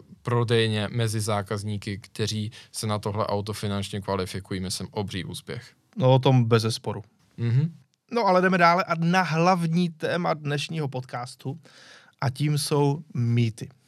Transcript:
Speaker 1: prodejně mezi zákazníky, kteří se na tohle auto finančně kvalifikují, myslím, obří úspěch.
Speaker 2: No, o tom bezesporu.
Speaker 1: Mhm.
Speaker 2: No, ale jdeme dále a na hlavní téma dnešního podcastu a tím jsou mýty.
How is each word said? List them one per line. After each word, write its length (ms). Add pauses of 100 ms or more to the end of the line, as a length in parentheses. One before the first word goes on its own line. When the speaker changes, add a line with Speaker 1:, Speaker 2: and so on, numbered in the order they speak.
(220)
Speaker 1:
prodejně 720
mezi 280
zákazníky, 800
kteří 540 (200)
se 160
na 120
tohle 280
auto 260
finančně 480
kvalifikují, 580
myslím, 320
obří 340
úspěch. 460 (260)
Speaker 2:
No, 180
o 40
tom 260
bezesporu. 580 (340)
Speaker 1:
Mhm. 360 (380)
Speaker 2:
No, 160
ale 140
jdeme 160
dále 260
a 120
na 260
hlavní 680
téma 440
dnešního 540
podcastu 720 (640)
a 80
tím 280
jsou 460 (100)
mýty. 560 (180)